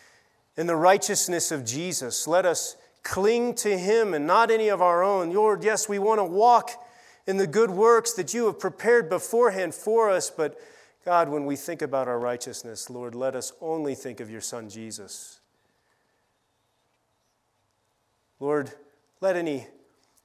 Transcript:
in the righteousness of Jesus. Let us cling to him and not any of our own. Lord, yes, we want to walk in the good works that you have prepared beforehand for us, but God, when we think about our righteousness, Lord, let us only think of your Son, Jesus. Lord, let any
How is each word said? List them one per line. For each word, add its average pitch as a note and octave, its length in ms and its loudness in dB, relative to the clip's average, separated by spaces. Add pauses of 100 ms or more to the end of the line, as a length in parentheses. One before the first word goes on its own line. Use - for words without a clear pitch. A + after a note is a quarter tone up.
(560)
in E3 100 -4
the E3+ 100 0
righteousness F3+ 760 2
of C#3 120 -4
Jesus. B2+ 640 -6
Let F3 160 2
us - 340 -2 (260)
cling A#3 500 0
to G#3 240 -2
him G3+ 380 0
and D3 100 -2
not G#3+ 240 6
any A3 200 2
of F#3+ 120 2
our F3 220 6
own. F#3+ 280 0
Lord, G3+ 320 2
yes, G#3 240 0
we G3+ 120 -2
want G#3+ 180 2
to G#3 60 2
walk G#3 600 2 (440)
in F#3+ 100 0
the G3 80 2
good G3 240 2
works A3+ 440 4
that F3 200 -6
you A#3 140 0
have F#3+ 100 -2
prepared G3+ 500 0
beforehand F#3+ 680 0
for A3 340 2
us, F3+ 220 0
but - 280 -4 (460)
God, E3+ 240 2
when D3 160 -4
we C#3+ 100 -4
think D#3+ 280 -8
about C3 240 -2
our B2 100 -2
righteousness, A#2+ 720 -8
Lord, B2 240 -12
let C3 220 -4
us B2 260 -10
only D#3+ 320 -4
think B2+ 260 -14
of A2 120 -14
your A2 100 -14
Son, A#2 260 -10
Jesus. G#2+ 720 -18 (3000)
Lord, C#3+ 340 -2 (480)
let F#3+ 140 0
any D#3 320 -4 (580)